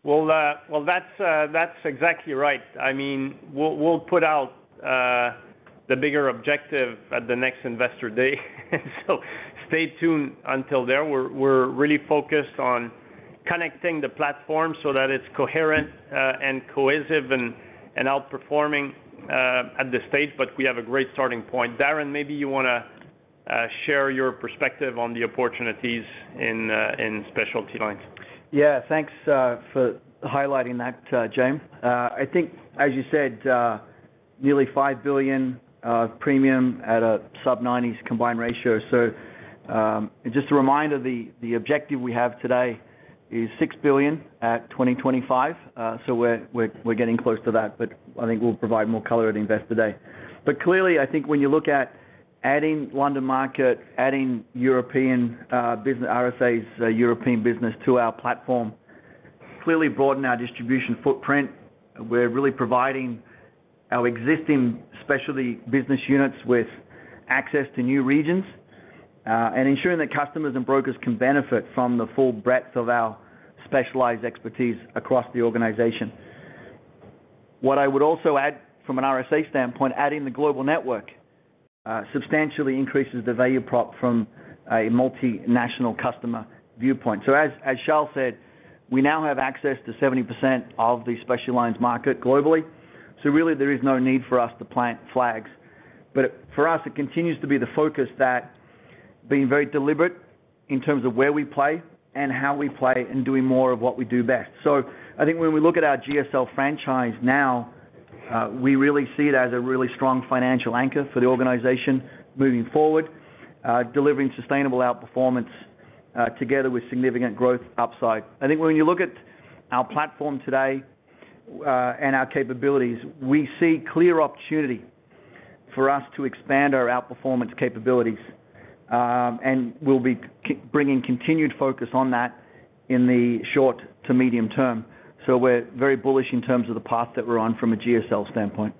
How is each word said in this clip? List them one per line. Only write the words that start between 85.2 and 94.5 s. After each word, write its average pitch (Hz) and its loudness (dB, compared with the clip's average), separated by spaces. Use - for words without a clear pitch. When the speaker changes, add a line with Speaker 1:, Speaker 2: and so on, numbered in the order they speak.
Speaker 2:
customer 117 -6
viewpoint. 120 0
So 135 6
as, 147 4
as 131 0
Charles 151 2
said, 127 -2
we 131 4
now 156 2
have 143 0
access 135 -2
to 117 -12
seventy 131 2
percent 123 0
of 117 2
the 120 -2
specialty 123 -2
lines 120 0
market 120 0
globally. 143 4
So 147 2
really, 160 4
there 139 0
is 131 0
no 135 2
need 131 2
for 123 2
us - 0